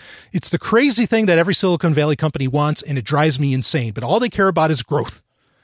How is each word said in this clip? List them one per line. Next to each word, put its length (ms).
it's 180
the 100
crazy 460
thing 200
that 120
every 160
Silicon 380
Valley 220
company 320
wants, 360
and 140
it 80
drives 360
me 120
insane. 400
But 120
all 160
they 80
care 180
about 240
is 120
growth. 420